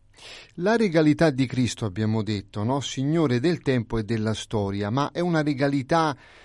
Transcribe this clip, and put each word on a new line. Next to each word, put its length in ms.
La 220
regalità 520
di 160
Cristo, 400
abbiamo 380
detto, 400
no? 160
Signore 600
del 220
tempo 360
e 60
della 300
storia, 560
ma 220
è 80
una 240
regalità, 720